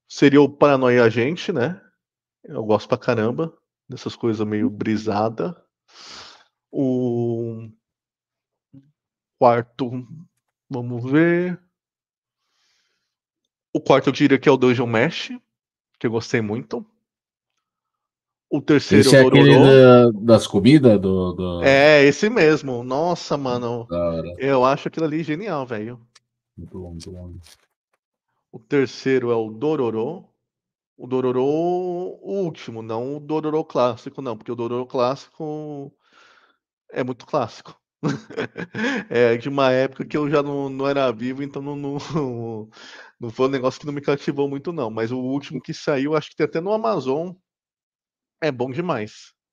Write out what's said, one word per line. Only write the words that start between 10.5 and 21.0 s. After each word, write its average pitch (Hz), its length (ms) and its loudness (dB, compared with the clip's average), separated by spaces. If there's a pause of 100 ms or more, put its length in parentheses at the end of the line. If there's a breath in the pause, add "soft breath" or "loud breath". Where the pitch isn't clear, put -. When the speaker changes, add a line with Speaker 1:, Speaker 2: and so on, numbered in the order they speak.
Speaker 1:
vamos 123 400 -8
ver. 170 500 0 (2250)
O 156 80 -2
quarto 139 260 4
eu 139 60 2
diria 135 260 4
que - 80 0
é 147 40 8
o 135 60 6
Dungeon 127 300 2
Mesh, 117 440 -2 (680)
que - 80 -4
eu 113 40 -4
gostei 117 300 -2
muito. 117 440 -8 (1600)
O 147 120 -2
terceiro 151 400 4
Speaker 2:
Esse 135 140 8
é 135 40 10
Speaker 1:
é 131 40 10
o 131 40 6
Speaker 2:
aquele 139 260 8
Speaker 1:
Dororo. 127 600 10
Speaker 2:
da, 113 220 4
das 104 120 4
comidas, 110 540 6